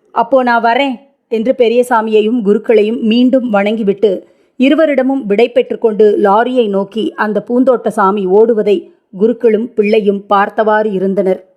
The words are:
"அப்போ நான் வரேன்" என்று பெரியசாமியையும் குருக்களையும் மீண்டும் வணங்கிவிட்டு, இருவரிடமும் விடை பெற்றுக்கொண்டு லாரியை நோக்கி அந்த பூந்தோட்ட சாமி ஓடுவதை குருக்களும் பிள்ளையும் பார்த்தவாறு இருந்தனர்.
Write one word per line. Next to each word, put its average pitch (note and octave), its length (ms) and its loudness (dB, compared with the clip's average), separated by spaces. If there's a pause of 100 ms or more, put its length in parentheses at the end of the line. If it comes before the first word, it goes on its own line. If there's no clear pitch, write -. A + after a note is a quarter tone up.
(140)
"அப்போ B3+ 300 0
நான் A#3 220 0
வரேன்" B3 360 0 (280)
என்று A3+ 300 -2
பெரியசாமியையும் A3+ 840 0
குருக்களையும் A3 580 0
மீண்டும் B3 520 0
வணங்கிவிட்டு, G3+ 760 -2 (300)
இருவரிடமும் C4+ 680 0
விடை A3+ 260 0
பெற்றுக்கொண்டு G#3+ 680 0
லாரியை A#3 460 0
நோக்கி G3 460 -4
அந்த G#3 340 -4
பூந்தோட்ட A#3+ 400 0
சாமி G3 380 0
ஓடுவதை G#3 680 0 (280)
குருக்களும் A3+ 540 0
பிள்ளையும் G3+ 520 0
பார்த்தவாறு G#3+ 680 0
இருந்தனர். F#3+ 640 -4